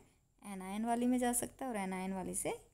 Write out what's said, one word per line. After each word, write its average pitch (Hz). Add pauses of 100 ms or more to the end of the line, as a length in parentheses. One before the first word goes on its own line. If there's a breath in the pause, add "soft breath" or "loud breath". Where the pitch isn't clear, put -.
(420 soft breath)
एनायन 196
वाली 240
में 254
जा 240
सकता -
है 262
और 226
एनायन 190
वाली 180
से - (240)